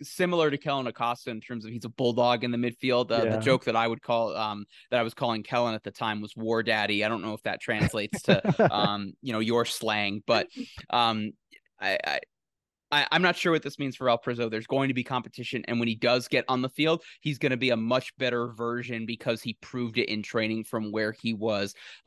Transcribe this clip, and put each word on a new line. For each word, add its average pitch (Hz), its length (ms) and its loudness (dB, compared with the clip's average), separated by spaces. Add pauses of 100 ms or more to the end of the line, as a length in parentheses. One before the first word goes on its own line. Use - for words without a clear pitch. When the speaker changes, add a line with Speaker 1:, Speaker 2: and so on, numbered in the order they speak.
Speaker 1:
similar 170 500 2
to 143 60 -2
Kellen 139 280 -2
Acosta 120 460 -4
in 110 80 -8
terms 113 240 -8
of 110 80 -10
he's 117 120 -8
a 120 40 -8
bulldog 120 560 2
in 123 80 0
the 120 60 0
midfield. 123 520 0
Uh, 117 120 4
the 113 80 2
Speaker 2:
Yeah. 110 100 2
Speaker 1:
joke 123 240 4
that 117 100 0
I 113 140 4
would 117 140 -4
call, 117 340 0
um, 104 300 -6 (260)
that 123 80 4
I - 20 2
was 113 120 -4
calling 113 280 -2
Kellen 120 320 0
at 110 80 -8
the 104 80 -8
time 107 300 -4
was 104 160 -10
"War 113 260 0
Daddy." 104 420 2
I 107 40 0
don't 110 140 -2
know 107 120 -4
if - 80 -12
that - 180 -4
translates 110 640 -2
to, 196 180 6
Speaker 2:
<laughs> 202 320 2
Speaker 1:
um, 104 480 0
you 131 120 -6
know, 110 80 0
your 117 240 2
slang, 107 640 -2
but, 113 180 4 (440)
um, 110 420 2 (480)
I, 98 260 0
I, 71 140 -2 (720)
I, 147 180 4
I'm 170 120 4
not 175 120 4
sure - 160 0
what 156 140 2
this 147 160 -10
means 135 160 -4
for 131 80 -8
Ralph 117 180 4
Prizzo. 117 260 -2
There's 110 200 -6
going 135 200 2
to 131 60 0
be 123 80 0
competition, 123 640 -6
and 117 140 0
when 117 80 2
he 113 80 0
does 123 320 2
get 127 180 2
on 127 160 0
the 131 60 -2
field, 156 340 0 (180)
he's 147 180 -4
gonna 131 180 2
be 123 140 0
a 117 60 4
much 117 400 0
better 120 360 0
version 117 540 -6
because 117 360 -4
he 113 180 -6
proved 120 380 -4
it 120 100 2
in 107 140 -2
training 110 400 -2
from 107 300 -4
where 110 180 0 (100)
he 113 140 -2
was 101 400 -2 (320)